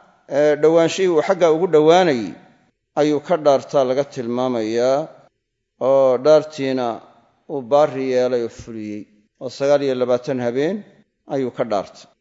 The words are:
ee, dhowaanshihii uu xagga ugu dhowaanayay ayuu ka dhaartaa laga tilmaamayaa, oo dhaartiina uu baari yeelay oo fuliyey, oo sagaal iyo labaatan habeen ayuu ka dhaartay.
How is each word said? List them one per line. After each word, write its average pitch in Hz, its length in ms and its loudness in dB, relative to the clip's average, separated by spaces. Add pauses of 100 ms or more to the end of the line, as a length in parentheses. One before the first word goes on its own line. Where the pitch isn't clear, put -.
(280)
ee, 147 280 2
dhowaanshihii 165 520 2
uu 160 140 2
xagga 170 300 2
ugu 165 140 0
dhowaanayay 156 680 2 (640)
ayuu 151 240 0
ka 170 160 -2
dhaartaa 143 480 2
laga 131 200 -2
tilmaamayaa, 123 1040 -2 (720)
oo 131 380 2
dhaartiina 135 680 0 (600)
uu 147 140 -8
baari 135 480 0
yeelay 127 340 0
oo 117 40 -6
fuliyey, 107 540 -14 (380)
oo 135 80 -10
sagaal 139 340 0
iyo 135 120 0
labaatan 127 460 -2
habeen 135 360 -4 (520)
ayuu 135 220 -4
ka 135 140 -4
dhaartay. 104 400 -6 (160)